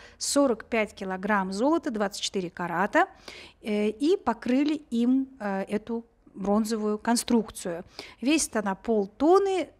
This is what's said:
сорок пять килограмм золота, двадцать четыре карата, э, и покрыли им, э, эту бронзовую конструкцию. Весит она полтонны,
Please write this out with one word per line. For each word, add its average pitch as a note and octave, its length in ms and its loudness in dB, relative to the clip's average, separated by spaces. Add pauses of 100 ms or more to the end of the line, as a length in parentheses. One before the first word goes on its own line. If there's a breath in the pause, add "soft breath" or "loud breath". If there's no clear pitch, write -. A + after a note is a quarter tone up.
(180 loud breath)
сорок C4+ 460 2
пять G#3+ 300 -2
килограмм F#3+ 580 -2
золота, C#4+ 380 0
двадцать G#3 320 -4
четыре F3+ 280 -4
карата, F#3+ 560 0 (560 loud breath)
э, G#3 260 0
и C#4+ 280 2
покрыли B3+ 580 0 (160)
им, B3+ 380 2 (120)
э, G3 280 -4
эту A3+ 360 -6 (300)
бронзовую G#3+ 640 0
конструкцию. G#3+ 840 0 (360 loud breath)
Весит C#4+ 360 0
она G3+ 180 -2
полтонны, D#4+ 1040 2